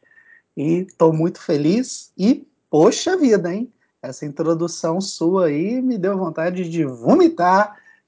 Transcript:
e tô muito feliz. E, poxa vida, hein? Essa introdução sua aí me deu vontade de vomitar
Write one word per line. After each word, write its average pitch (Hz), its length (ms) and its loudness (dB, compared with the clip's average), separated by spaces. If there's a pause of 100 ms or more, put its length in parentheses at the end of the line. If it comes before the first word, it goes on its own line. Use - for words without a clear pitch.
(560)
e 170 300 -2 (100)
tô 165 160 4
muito 165 300 -2
feliz. 170 720 -2
E, 220 300 0 (220)
poxa 170 480 2
vida, 202 360 2
hein? 226 200 -8 (280)
Essa 131 240 -12
introdução 165 760 -4
sua 185 460 -2
aí 185 360 -2
me 254 160 -2
deu 190 180 -2
vontade 175 520 -4
de 165 160 -2
vomitar 180 960 2 (260)